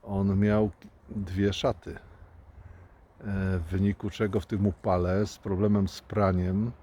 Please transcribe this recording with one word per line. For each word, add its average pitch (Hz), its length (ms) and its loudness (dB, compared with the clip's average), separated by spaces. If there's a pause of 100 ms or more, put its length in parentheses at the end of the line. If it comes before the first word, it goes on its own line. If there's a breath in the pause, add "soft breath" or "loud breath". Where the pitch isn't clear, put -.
On 98 360 0
miał 104 320 4 (380)
dwie 98 440 -2
szaty, - 420 -4
e, - 40 -16 (1600 loud breath)
w 85 60 -4
wyniku 98 460 -2
czego 101 300 -2
w 92 60 -8
tym 104 220 0
upale 92 600 0
z - 100 -14
problemem 101 500 2
z - 140 -10
praniem 95 720 0 (120)